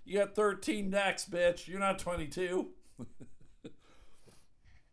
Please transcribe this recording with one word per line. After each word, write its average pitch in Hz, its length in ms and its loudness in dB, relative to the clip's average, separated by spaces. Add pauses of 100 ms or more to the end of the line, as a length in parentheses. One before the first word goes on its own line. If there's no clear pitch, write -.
You 190 140 0
got 202 160 2
thirteen 208 560 2
necks, 196 340 2
bitch. 175 440 2
You're 185 100 -6
not 196 220 2
twenty-two. 175 680 0 (300)
<laughs> 120 80 -8 (1900)